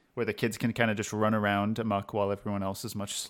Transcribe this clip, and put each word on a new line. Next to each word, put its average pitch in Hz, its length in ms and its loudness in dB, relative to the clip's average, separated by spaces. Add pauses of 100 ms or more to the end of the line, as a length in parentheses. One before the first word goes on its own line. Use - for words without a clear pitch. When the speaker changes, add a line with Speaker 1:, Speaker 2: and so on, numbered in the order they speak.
(140)
Speaker 1:
Where 120 120 -2
the 107 80 2
kids 107 240 0
can 120 140 2
kinda 113 220 2
just 107 180 -2
run 107 220 4
around 104 440 2
amok 104 360 -2
while 101 180 2
everyone 101 300 -2
else 98 220 -4
is 107 100 -8
much 101 180 -6
Speaker 2:
Mm-hmm. - 160 -6